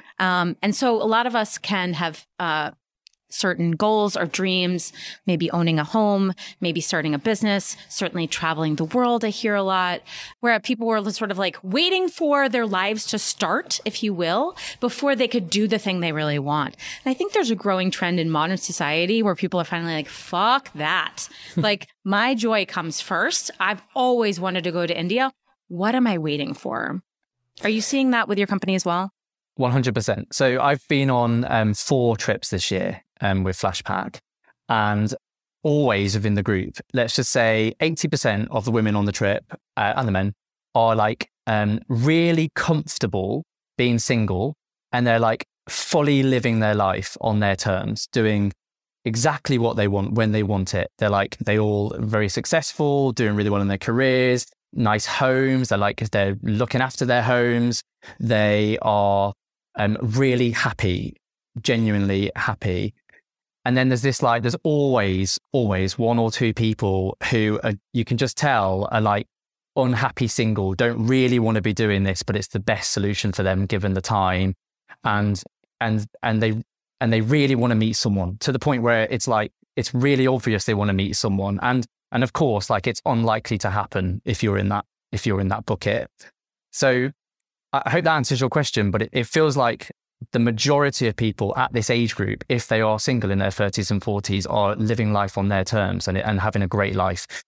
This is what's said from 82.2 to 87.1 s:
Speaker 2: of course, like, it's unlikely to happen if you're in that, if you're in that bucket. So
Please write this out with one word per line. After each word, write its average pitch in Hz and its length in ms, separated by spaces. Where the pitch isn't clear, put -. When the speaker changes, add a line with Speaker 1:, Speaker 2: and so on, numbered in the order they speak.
Speaker 2:
of 127 120
course, 117 340
like, 104 180
it's 117 200
unlikely 113 520
to 101 120
happen 95 540
if - 180
you're 101 160
in 98 100
that, 101 160
if 110 160
you're 101 140
in 98 80
that 104 160
bucket. 101 440
So 131 400